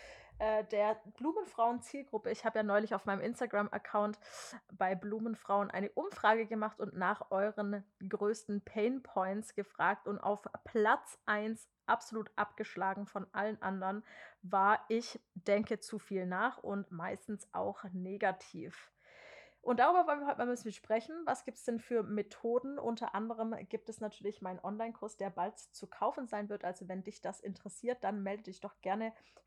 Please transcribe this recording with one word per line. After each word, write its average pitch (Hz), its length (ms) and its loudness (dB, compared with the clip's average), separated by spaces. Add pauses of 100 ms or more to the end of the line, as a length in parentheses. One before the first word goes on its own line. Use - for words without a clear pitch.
(400)
äh, 214 260 4
der 214 320 2 (200)
Blumenfrauen-Zielgruppe. 247 1120 0
Ich 220 160 -2
habe 220 140 2
ja 214 40 4
neulich 208 300 4
auf 202 120 -2
meinem 196 160 0
Instagram-Account 208 1000 0 (520)
bei 190 220 2
Blumenfrauen 202 800 0
eine 202 180 -2
Umfrage 226 560 4
gemacht 214 340 -2
und 196 160 -6
nach 185 360 0
euren 202 520 0 (240)
größten 208 540 -2
Painpoints 214 960 -2
gefragt. 196 520 0
Und 202 120 -2
auf - 280 0 (160)
Platz - 640 2
eins, 214 420 -2 (200)
absolut 220 480 0
abgeschlagen 196 720 -2
von 190 240 -6
allen 208 320 -2
anderen, 190 400 -2 (400)
war: 196 360 6 (100)
„Ich 226 300 0 (140)
denke 208 460 2
zu - 180 -8
viel 185 300 -4
nach“, 202 320 0
und 202 320 -6
meistens 185 600 -8
auch 196 400 -4
negativ. 185 1000 -4 (720)
Und 240 200 2
darüber 349 260 8
wollen 294 140 2
wir 285 60 -2
heute 285 100 0
mal 240 80 0
ein 247 60 2
bisschen 240 200 -4
sprechen. 226 420 -2 (120)
Was 262 180 0
gibt's - 220 -10
denn 233 140 0
für 233 220 0
Methoden? 233 800 -2
Unter 233 340 -2
anderem 226 400 -2 (140)
gibt 220 220 -6
es 220 100 -12
natürlich 208 420 -6
meinen 185 220 -6
Online-Kurs, 214 540 -6
der 196 120 -4
bald 185 280 -2
zu - 300 -14
kaufen 269 380 -2
sein 208 220 -4
wird. 208 160 -6
Also 180 240 -6
wenn 185 160 -6
dich - 160 -12
das - 220 -6
interessiert, 233 600 -6
dann 202 220 -2
melde 202 200 -4
dich 196 180 -14
doch - 180 -10
gerne 214 320 0 (360)